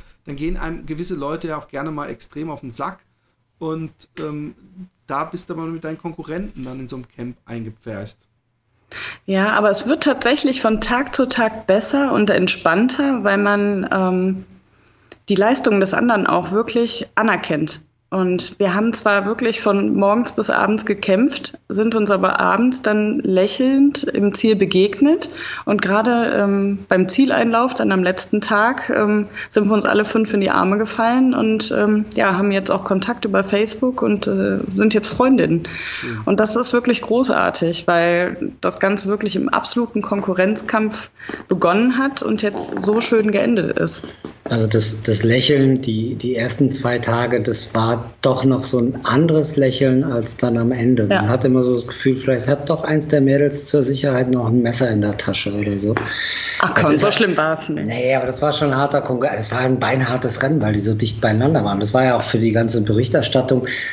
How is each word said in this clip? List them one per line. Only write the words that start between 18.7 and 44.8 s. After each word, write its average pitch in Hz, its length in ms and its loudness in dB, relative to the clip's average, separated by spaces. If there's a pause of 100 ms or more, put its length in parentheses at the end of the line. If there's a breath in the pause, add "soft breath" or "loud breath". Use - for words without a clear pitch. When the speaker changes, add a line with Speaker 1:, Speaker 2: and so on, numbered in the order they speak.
Speaker 2:
haben 220 180 0
zwar 202 320 0
wirklich 226 380 -2
von 202 320 2
morgens 202 380 2
bis 214 180 -2
abends 214 340 2
gekämpft, 208 760 0 (120)
sind 220 240 0
uns 214 160 2
aber 185 300 2
abends 226 420 2
dann 214 380 0
lächelnd 262 840 2
im 202 320 0
Ziel 220 200 2
begegnet. 196 760 2 (340 loud breath)
Und 202 160 0
gerade, 226 560 2
ähm, 196 440 0 (100)
beim 185 180 2
Zieleinlauf, 247 640 2
dann 220 180 0
am 185 120 2
letzten 185 400 0
Tag, 226 520 0
ähm, 208 340 0 (200 loud breath)
sind 208 200 0
wir 208 40 2
uns 208 140 2
alle 208 180 2
fünf 220 300 -2
in 202 80 2
die 190 80 0
Arme 185 260 2
gefallen 233 560 2
und, 220 420 0
ähm, 214 300 2 (100)
ja, 196 220 2
haben 202 160 0
jetzt 196 180 -2
auch 190 140 -2
Kontakt 202 400 -2
über 196 200 0
Facebook 214 580 -2
und, 208 240 0
äh, 196 320 0 (160)
sind 208 180 4
jetzt 214 160 0
Freundinnen. 170 580 2 (260 loud breath)
Speaker 1:
Schön. 120 340 -8
Speaker 2:
Und 196 120 2
das 214 160 2
ist 240 200 -2
wirklich 240 260 0
großartig, 170 840 0
weil 175 760 0
das 180 180 -4
Ganze 196 300 -2
wirklich 208 280 -4
im - 120 -2
absoluten - 540 -2
Konkurrenzkampf 202 1080 -2 (400 loud breath)
begonnen 196 480 2
hat 269 260 -2
und 214 200 -2
jetzt 202 420 -4
so 214 160 2
schön 220 320 2
geendet 196 460 0
ist. 165 240 -2 (480 loud breath)
Speaker 3:
Also 113 160 2
das, 107 360 0